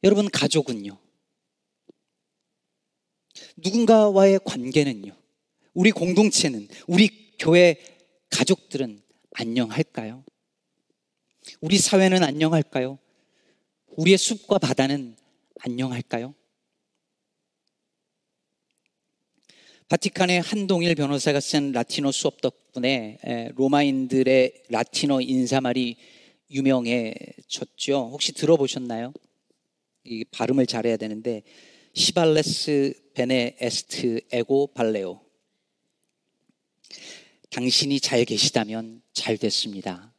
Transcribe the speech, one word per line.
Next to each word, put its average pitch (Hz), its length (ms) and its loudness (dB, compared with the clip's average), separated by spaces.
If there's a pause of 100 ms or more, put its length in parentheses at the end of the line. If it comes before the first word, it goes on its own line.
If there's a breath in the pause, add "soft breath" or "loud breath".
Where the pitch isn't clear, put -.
여러분, 202 260 4
가족은요? 120 680 -4 (2500 loud breath)
누군가와의 196 880 4
관계는요? 123 720 -4 (560)
우리 180 180 4
공동체는, 170 800 0 (180 loud breath)
우리 190 220 4 (300)
교회 170 380 6 (520 soft breath)
가족들은 131 720 -2 (360)
안녕할까요? 117 840 -4 (1400 loud breath)
우리 170 180 2
사회는 185 440 4
안녕할까요? 147 760 0 (960)
우리의 175 200 6
숲과 202 420 -2
바다는 135 580 -2 (420)
안녕할까요? 123 760 -6 (3500 soft breath)
바티칸의 180 520 0
한동일 175 540 0
변호사가 143 460 0
쓴 143 320 -2
라틴어 131 400 -2
수업 - 300 -4
덕분에, 123 840 -4
에, 117 320 -8
로마인들의 131 1120 2
라틴어 131 520 -2
인사말이 127 760 -2 (540 soft breath)
유명해졌죠. 127 1600 -4
혹시 - 200 -6
들어보셨나요? 131 800 -2 (920)
이 113 260 -10
발음을 123 360 0
잘해야 113 300 -2
되는데, 110 460 -8 (520 soft breath)
시발레스 156 1000 0 (220)
베네 123 440 -2
에스트 117 640 -6 (100)
에고 135 380 0
발레오. 104 560 -4 (2250 loud breath)
"당신이 127 500 0
잘 120 240 2
계시다면 113 800 -4 (100)
잘 110 260 -4
됐습니다. 98 800 -6